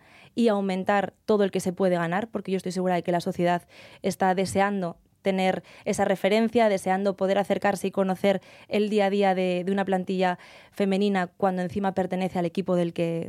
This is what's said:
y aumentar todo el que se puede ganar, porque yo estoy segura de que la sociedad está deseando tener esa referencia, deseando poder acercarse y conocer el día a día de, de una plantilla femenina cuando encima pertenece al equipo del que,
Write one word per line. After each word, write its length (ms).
y 140
aumentar 640
todo 200
el 80
que 80
se 120
puede 220
ganar, 360
porque 200
yo 60
estoy 160
segura 240
de 80
que 80
la 80
sociedad 420
está 320
deseando 600
tener 440
esa 200
referencia, 640
deseando 480
poder 220
acercarse 500
y 20
conocer 500
el 200
día 180
a 40
día 240
de, 320
de 60
una 120
plantilla 540
femenina 560
cuando 340
encima 320
pertenece 460
al 80
equipo 300
del 160
que, 360